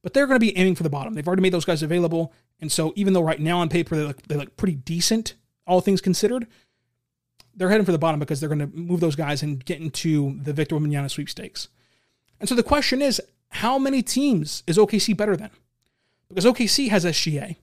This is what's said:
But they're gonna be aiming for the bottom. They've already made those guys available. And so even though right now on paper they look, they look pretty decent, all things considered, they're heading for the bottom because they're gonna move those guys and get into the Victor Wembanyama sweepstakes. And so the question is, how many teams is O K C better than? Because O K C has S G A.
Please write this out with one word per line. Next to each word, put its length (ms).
But 100
they're 140
gonna 120
be 160
aiming 200
for 80
the 60
bottom. 260
They've 120
already 140
made 120
those 120
guys 160
available. 520
And 120
so 240
even 180
though 100
right 160
now 200
on 100
paper 260
they 80
look, 200
they 120
look 220
pretty 180
decent, 580
all 160
things 200
considered, 440
they're 140
heading 160
for 60
the 60
bottom 220
because 200
they're 100
gonna 180
move 320
those 160
guys 260
and 220
get 160
into 640
the 120
Victor 220
Wembanyama 340
sweepstakes. 600
And 80
so 60
the 100
question 380
is, 200
how 300
many 240
teams 640
is 100
O 80
K 140
C 140
better 220
than? 140
Because 160
O 80
K 140
C 220
has 160
S 120
G 220
A. 240